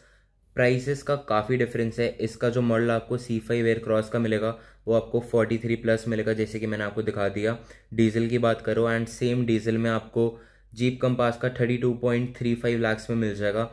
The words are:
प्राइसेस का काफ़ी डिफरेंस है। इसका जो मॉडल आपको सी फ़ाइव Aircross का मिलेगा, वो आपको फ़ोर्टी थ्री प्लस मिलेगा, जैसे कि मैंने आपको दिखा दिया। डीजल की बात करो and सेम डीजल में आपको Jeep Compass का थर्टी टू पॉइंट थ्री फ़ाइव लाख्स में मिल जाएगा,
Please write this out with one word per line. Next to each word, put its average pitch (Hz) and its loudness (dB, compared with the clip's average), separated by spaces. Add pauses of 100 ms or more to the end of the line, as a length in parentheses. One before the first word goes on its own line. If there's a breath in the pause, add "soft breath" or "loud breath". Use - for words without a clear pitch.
(560 soft breath)
प्राइसेस 127 2
का 143 0 (140)
काफ़ी 107 2
डिफरेंस 117 -2
है। 120 2 (140)
इसका 113 -2
जो 123 0
मॉडल 117 2
आपको 113 -2
सी 117 -4
फ़ाइव 117 0
Aircross 110 2
का 120 0
मिलेगा, 110 0 (320 loud breath)
वो 110 4
आपको 113 0
फ़ोर्टी 113 2
थ्री 117 -2
प्लस 113 0
मिलेगा, 110 0
जैसे 110 -4
कि 110 -4
मैंने 107 -4
आपको 104 -4
दिखा 104 -2
दिया। 104 0 (360 loud breath)
डीजल 113 4
की 120 2
बात 113 2
करो 113 2
and 113 0
सेम 123 -2
डीजल 113 2
में 113 0
आपको 113 0 (460 loud breath)
Jeep 127 0
Compass 123 2
का 123 -2
थर्टी 123 0
टू 123 0
पॉइंट 123 0
थ्री 120 0
फ़ाइव 120 0
लाख्स 110 0
में 117 0
मिल 107 0
जाएगा, 104 -2